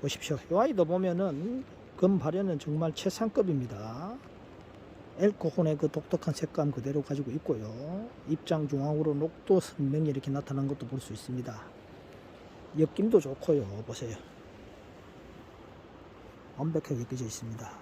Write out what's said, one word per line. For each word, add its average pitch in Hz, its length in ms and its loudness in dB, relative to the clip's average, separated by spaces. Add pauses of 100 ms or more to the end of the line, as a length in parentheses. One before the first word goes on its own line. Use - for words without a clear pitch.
보십시오. - 360 -2 (140)
요 175 80 6
아이도 226 260 6
보면은 185 760 2 (320)
금 185 220 6
발현은 170 400 2
정말 156 380 0
최상급입니다. 156 1200 0 (1040)
엘코혼의 170 560 4
그 147 120 4
독특한 160 440 0
색감 147 380 2
그대로 135 320 0
가지고 139 280 -2
있고요. 143 800 -4 (180)
입장 156 400 0
중앙으로 147 460 2
녹도 160 460 4
선명히 147 500 0
이렇게 135 220 -2
나타난 139 360 0
것도 139 200 -4
볼 131 120 -4
수 - 140 -10
있습니다. 113 480 -8 (1160)
엮임도 196 400 6
좋고요. 135 680 0
보세요, 117 300 -8 (2500)
완벽하게 151 440 -2
엮여져 123 240 -4
있습니다. 113 440 -8 (120)